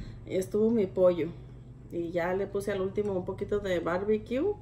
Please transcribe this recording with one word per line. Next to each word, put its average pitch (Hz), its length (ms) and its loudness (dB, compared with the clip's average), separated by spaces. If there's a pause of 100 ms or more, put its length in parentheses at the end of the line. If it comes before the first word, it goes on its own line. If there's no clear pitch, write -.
(240)
estuvo 208 460 2
mi 220 160 4
pollo. 180 440 4 (640)
Y 170 180 -4
ya 175 240 0
le 190 140 0
puse 202 240 -2
al 190 80 -2
último 202 320 0
un 180 120 -2
poquito 202 360 -2
de 185 180 0
barbecue. 214 840 0